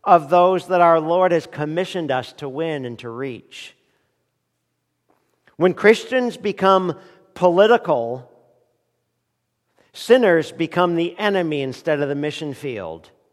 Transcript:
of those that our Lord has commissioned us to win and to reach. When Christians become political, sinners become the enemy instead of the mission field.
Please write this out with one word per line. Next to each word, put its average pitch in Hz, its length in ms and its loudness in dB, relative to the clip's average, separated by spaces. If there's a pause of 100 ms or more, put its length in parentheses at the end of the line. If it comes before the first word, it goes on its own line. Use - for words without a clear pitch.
of 170 260 2
those 180 380 2
that 180 120 0
our 170 220 6
Lord 175 320 0
has 160 120 0
commissioned 151 640 -6
us 127 220 -4
to 147 140 -14
win 147 380 -8
and 120 140 -12
to 120 100 -14
reach. 120 680 -14 (1800)
When 180 160 2
Christians 233 640 0
become 190 600 0 (360)
political, 170 1000 2 (1600)
sinners 190 600 2
become 170 420 -2
the 170 240 -4
enemy 180 420 -2
instead 135 380 -4
of 143 80 -2
the 139 80 -4
mission 147 380 -8
field. 95 580 -12 (220)